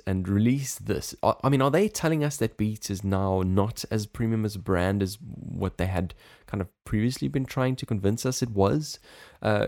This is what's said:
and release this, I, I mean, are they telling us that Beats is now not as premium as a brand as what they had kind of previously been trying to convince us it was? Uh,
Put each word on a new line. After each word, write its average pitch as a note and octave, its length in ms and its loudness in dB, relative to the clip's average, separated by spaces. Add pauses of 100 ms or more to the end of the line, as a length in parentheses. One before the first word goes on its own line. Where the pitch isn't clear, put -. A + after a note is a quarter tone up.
and F#2 200 0
release A#2+ 480 2
this, - 460 -4
I, A2+ 220 4
I C3+ 60 4
mean, C#3 120 4
are C#3 80 4
they F#3 180 4
telling D#3+ 360 0
us D3 140 -2
that - 200 -2
Beats G#2+ 320 -2
is G2 140 -4
now F#2+ 420 2
not G2 460 0
as G#2+ 160 -2
premium A2+ 360 -2
as G#2+ 120 -4
a G2 40 -10
brand F#2+ 440 2
as G2 180 -4
what - 560 -6
they F#2 80 0
had F#2 300 -2 (320)
kind G2+ 140 -4
of F#2 60 -6 (160)
previously A#2+ 440 0
been C3+ 180 -2
trying C3 300 0
to - 100 -8
convince G#2 400 0
us B2+ 160 -2
it B2 80 0
was? A2+ 480 2 (460)
Uh, G#2 240 2